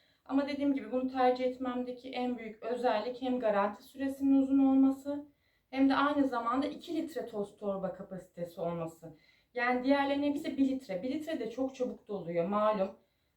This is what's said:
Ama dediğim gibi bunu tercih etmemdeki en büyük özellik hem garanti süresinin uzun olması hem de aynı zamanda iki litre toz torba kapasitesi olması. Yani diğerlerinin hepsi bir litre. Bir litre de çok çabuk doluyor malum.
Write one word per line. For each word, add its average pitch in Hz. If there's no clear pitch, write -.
Ama 269
dediğim 285
gibi 220
bunu 254
tercih 254
etmemdeki 247
en 247
büyük 220
özellik 240
hem 254
garanti 208
süresinin 269
uzun 269
olması 269
hem 269
de 277
aynı 285
zamanda 247
iki -
litre 247
toz 202
torba 190
kapasitesi -
olması. 165
Yani 247
diğerlerinin 277
hepsi 285
bir 262
litre. 254
Bir 254
litre 302
de 220
çok 262
çabuk 226
doluyor 170
malum. 208